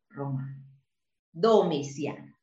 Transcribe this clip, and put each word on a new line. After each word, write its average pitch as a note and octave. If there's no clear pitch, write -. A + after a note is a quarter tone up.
Romano, C3+
Domiciano. E3